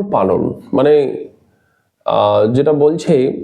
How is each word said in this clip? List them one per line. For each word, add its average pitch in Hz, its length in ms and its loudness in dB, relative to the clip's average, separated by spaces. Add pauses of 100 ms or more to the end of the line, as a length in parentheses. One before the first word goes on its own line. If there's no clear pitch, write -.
(100)
পালন, 95 320 0 (300)
মানে, 139 200 2 (1120)
আহ, 104 340 2 (160)
যেটা 147 160 0
বলছে, 151 420 0 (300)